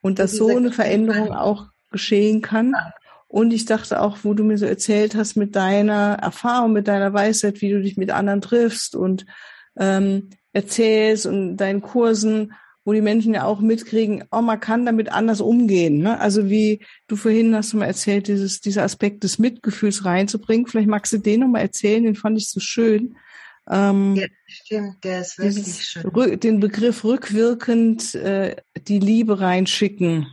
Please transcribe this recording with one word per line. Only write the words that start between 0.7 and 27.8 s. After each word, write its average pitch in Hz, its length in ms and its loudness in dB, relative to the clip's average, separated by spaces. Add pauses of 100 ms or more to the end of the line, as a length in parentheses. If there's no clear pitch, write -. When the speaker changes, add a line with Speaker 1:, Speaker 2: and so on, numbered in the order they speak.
Speaker 2:
Veränderung 220 540 0
Speaker 1:
Kindheit. - 160 -6
Speaker 2:
auch 208 260 -2 (240)
geschehen 214 520 0
kann. 226 300 0
Speaker 1:
Ja. 254 200 -4 (340)
Speaker 2:
Und 233 260 2
ich 226 120 -2
dachte 220 360 -2
auch, 202 220 -2
wo 208 120 0
du 214 100 0
mir 214 120 2
so 202 80 -2
erzählt 208 520 0
hast 214 200 -2
mit 208 200 -2
deiner 202 680 2
Erfahrung, 240 500 0
mit 208 160 0
deiner 196 240 0
Weisheit, 208 480 0
wie 202 100 -2
du 202 120 0
dich 196 140 -4
mit 190 140 -4
anderen 202 300 0
triffst 233 540 -2
und, 185 320 -2 (500)
ähm, 196 540 -2 (220)
erzählst 220 760 2
und 190 320 -2
deinen 196 240 -2
Kursen, 214 680 0 (320)
wo 208 100 0
die 214 80 2
Menschen 220 320 2
ja 190 100 -2
auch 202 160 0
mitkriegen, 220 720 0
oh, 220 100 0
man 226 200 0
kann 233 260 -2
damit 220 260 0
anders 220 300 0
umgehen, 196 560 4
ne? 208 200 0
Also 202 300 2
wie 214 320 2 (260)
du 214 100 -4
vorhin 226 380 2
hast 214 200 -4
du - 20 2
mal 208 80 0
erzählt, 202 440 -2
dieses, 196 340 -2
dieser 196 200 -2
Aspekt 202 420 -2
des - 140 -4
Mitgefühls 208 680 -2
reinzubringen. 208 600 0
Vielleicht 220 220 0
magst 208 240 -2
du 220 60 0
den 214 220 2
noch 262 80 2
mal 233 120 2
erzählen, 214 420 0
den 220 120 2
fand 214 240 -2
ich 208 100 -6
so - 120 -6
schön. 226 540 0 (560)
Ähm, 196 460 2
Speaker 1:
Ja, 190 100 -2 (200)
stimmt, 202 580 -10
der 185 160 -6
ist - 180 -12
wirklich 202 260 -2
Speaker 2:
dieses 175 200 -10
Speaker 1:
schön. 170 220 -10
Speaker 2:
Rü-, 185 320 0
den 220 220 2
Begriff 214 440 0
rückwirkend, 226 1080 0